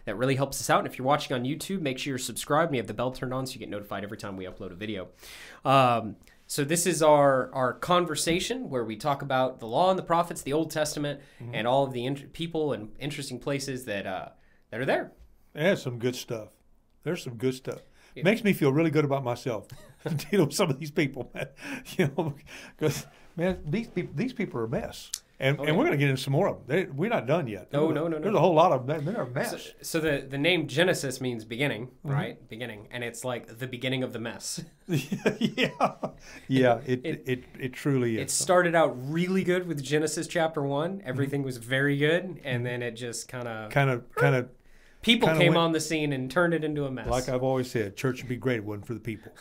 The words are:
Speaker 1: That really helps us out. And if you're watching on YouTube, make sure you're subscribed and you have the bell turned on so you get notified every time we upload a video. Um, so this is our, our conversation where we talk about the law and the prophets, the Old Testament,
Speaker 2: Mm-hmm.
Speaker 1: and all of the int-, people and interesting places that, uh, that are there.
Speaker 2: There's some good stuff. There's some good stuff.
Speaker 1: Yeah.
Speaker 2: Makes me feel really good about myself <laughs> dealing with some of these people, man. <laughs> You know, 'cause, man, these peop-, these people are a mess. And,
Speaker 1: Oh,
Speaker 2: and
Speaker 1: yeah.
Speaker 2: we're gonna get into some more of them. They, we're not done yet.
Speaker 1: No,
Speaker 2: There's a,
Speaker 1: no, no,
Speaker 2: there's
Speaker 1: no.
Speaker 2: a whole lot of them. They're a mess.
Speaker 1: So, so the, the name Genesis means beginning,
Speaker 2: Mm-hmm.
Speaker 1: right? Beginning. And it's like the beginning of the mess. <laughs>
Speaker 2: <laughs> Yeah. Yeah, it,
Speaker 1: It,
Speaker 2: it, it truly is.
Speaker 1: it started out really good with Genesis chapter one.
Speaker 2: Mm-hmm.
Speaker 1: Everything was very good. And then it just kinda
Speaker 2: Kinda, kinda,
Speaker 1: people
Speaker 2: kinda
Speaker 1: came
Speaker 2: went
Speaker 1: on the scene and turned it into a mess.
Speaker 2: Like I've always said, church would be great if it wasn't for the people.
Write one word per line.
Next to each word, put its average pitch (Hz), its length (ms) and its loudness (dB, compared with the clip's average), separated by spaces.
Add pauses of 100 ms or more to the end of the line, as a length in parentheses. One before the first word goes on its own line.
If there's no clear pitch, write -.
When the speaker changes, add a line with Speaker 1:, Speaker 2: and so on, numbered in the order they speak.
Speaker 1:
That 104 120 -4
really 127 200 2
helps 139 240 -2
us - 80 -4
out. 165 120 4
And 151 60 -2
if - 120 -10
you're 127 80 -4
watching 143 280 2
on 123 100 -2
YouTube, 156 360 -4
make 131 180 -2
sure 151 120 -4
you're 127 80 -2
subscribed 147 500 0
and 139 80 -2
you 117 40 0
have 104 60 -6
the 113 80 -8
bell 120 160 -2
turned 127 220 -6
on 131 140 -4
so - 80 -10
you 107 40 -14
get 110 120 -12
notified 101 340 -8
every 104 140 -10
time 98 180 -10
we 92 80 -8
upload 92 260 -12
a 87 40 -14
video. 95 340 -8 (560)
Um, 123 520 4 (300)
so - 180 -2
this 170 200 0
is 170 180 2
our, 143 520 8
our 127 180 2
conversation 175 960 0
where 123 160 -2
we 107 120 -4
talk 143 260 -2
about 131 380 0
the 117 60 -10
law 143 220 4
and 185 100 4
the 156 40 -4
prophets, 170 400 0
the 135 100 -4
Old 156 180 0
Testament, 151 500 -2 (200)
Speaker 2:
Mm-hmm. 120 140 -10
Speaker 1:
and 110 120 -2
all 135 180 4
of 127 80 -2
the 120 120 -4
int-, 139 300 -6
people 156 400 -2
and 107 240 -8
interesting 135 400 -8
places 139 480 -4
that, 101 200 -4
uh, 92 220 -6 (420)
that 113 100 -6
are 131 40 -4
there. 254 280 -2 (420)
Speaker 2:
There's 170 260 0
some 120 180 -6
good 123 180 -2
stuff. 110 320 -10 (560)
There's 170 180 -4
some 120 140 -10
good 127 180 0
stuff. - 240 -10 (380)
Speaker 1:
Yeah. 127 80 -4
Speaker 2:
Makes 226 180 4
me 202 100 6
feel 143 200 4
really 160 180 6
good 151 140 4
about 139 180 0
myself 120 460 -4 (260)
<laughs> - 360 -6
dealing 185 180 6
with - 80 -6
some 196 120 4
of - 120 -2
these 156 100 -8
people, 139 420 -2
man. - 140 -6 (220)
<laughs> - 280 -12
You 156 200 4
know, 160 180 -2 (420)
'cause, 151 300 -2 (300)
man, 180 280 -2
these 202 220 -2
peop-, 143 300 -6
these 254 160 -2
people 156 280 -4
are 113 40 -2
a 110 40 -4
mess. - 440 -6 (260)
And, 139 200 2
Speaker 1:
Oh, 135 40 -8
Speaker 2:
and 151 80 2
Speaker 1:
yeah. 165 80 4
Speaker 2:
we're 277 60 4
gonna 349 120 2
get 143 140 4
into 127 100 0
some 139 120 -2
more 170 160 4
of - 80 -2
them. - 100 -18
They, 165 260 2
we're 156 160 -2
not 160 180 0
done 151 200 2
yet. 98 260 -8
Speaker 1:
No, 147 140 4
Speaker 2:
There's 160 60 2
a, - 20 0
Speaker 1:
no, 156 140 0
no, 156 100 -2
Speaker 2:
there's 151 140 0
Speaker 1:
no. 160 60 4
Speaker 2:
a 147 40 6
whole 180 100 8
lot 165 200 8
of 123 140 2
them. 147 200 -2
They're 208 160 -2
a 120 80 -6
mess. 180 220 -2
Speaker 1:
So, - 180 -10 (100)
so - 200 -2
the, 151 280 0
the 135 80 -6
name 165 300 2
Genesis 147 540 2
means 120 260 -4
beginning, 120 400 -2
Speaker 2:
Mm-hmm. - 240 -8
Speaker 1:
right? 139 380 -4
Beginning. 113 420 -10
And 120 140 -6
it's 117 200 -8
like 113 340 -6
the 127 80 -6
beginning 127 360 -2
of 117 100 -2
the 117 60 -6
mess. 110 520 -8
<laughs> - 80 -20
Speaker 2:
<laughs> - 100 -16 (500)
Yeah. - 320 0 (800)
Yeah, 127 360 6
it, 127 200 0
Speaker 1:
It, 156 220 -4
Speaker 2:
it, 127 180 -2 (140)
it 127 140 -6
truly 123 440 2
is. 107 60 -2
Speaker 1:
it 135 80 -4
started 180 440 4
out 147 220 4 (140)
really 180 340 2
good 180 240 2
with 147 140 -4
Genesis 156 440 0
chapter 160 360 0
one. 151 360 -2
Speaker 2:
Mm-hmm. - 100 -10
Speaker 1:
Everything 139 360 0
was 127 140 -6
very 135 380 2
good. 170 480 0
And 123 220 -2
then 123 160 -4
it 120 100 -4
just 117 360 -8
kinda 113 440 -8
Speaker 2:
Kinda, 135 300 2 (160)
kinda, 131 300 4 (520)
Speaker 1:
people 226 280 4
Speaker 2:
kinda 160 120 4
Speaker 1:
came 170 120 6
Speaker 2:
went 170 60 4
Speaker 1:
on 165 140 4
the 156 80 2
scene 151 320 -2
and 131 180 -4
turned 175 220 2
it 160 120 0
into 147 200 -2
a 135 60 -4
mess. 117 180 -6
Speaker 2:
Like 127 220 0
I've 127 120 0
always 131 280 0
said, 104 260 -2
church 127 260 -2
would 120 60 -8
be 123 80 -4
great 120 200 0
if 104 80 -4
it - 20 -12
wasn't 104 200 -8
for 123 60 -8
the 107 80 -6
people. - 400 -10